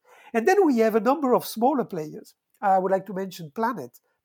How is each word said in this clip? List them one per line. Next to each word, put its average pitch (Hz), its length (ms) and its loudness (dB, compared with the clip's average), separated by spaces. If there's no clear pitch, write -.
And 233 140 -2
then 392 180 6
we 254 140 2
have 220 160 4
a 220 40 2
number 254 340 0
of 185 120 2
smaller 240 400 -2
players. - 500 -12
I 196 160 2
would 185 140 -2
like 190 140 0
to 208 80 -12
mention 180 420 -10
Planet. 226 420 -6